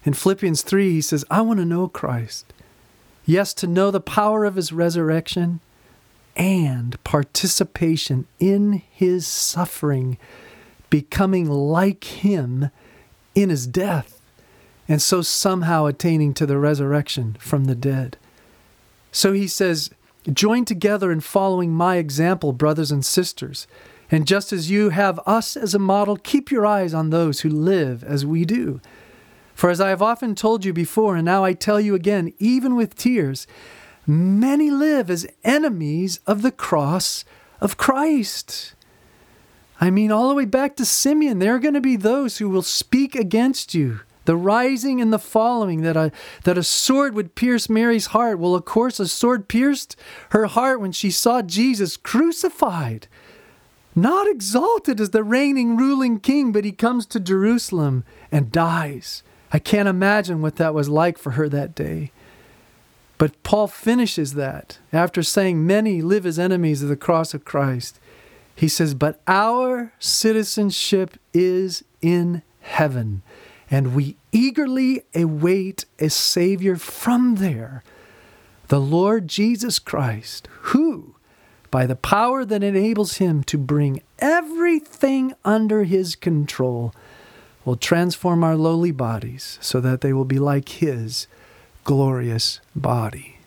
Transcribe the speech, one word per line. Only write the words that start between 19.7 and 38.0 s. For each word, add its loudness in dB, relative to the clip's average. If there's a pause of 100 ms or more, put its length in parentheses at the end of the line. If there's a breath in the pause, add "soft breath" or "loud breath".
"Join 2
together 0
in 0
following 0
my 2
example, 0
brothers 0
and -2
sisters. -4 (440 loud breath)
And 2
just 0
as -4
you 4
have 0
us 0
as -4
a 2
model, 2
keep -2
your 2
eyes 0
on 0
those 0
who 0
live 0
as -2
we 0
do. -2 (760 loud breath)
For 2
as 2
I 2
have 0
often 0
told 0
you -2
before, 0
and 0
now 4
I 2
tell 0
you 2
again, 0
even 2
with 0
tears, 0 (600 loud breath)
many 2
live 0
as -4 (180)
enemies 0
of 0
the 2
cross -2 (340 soft breath)
of -2
Christ." -2 (1040 soft breath)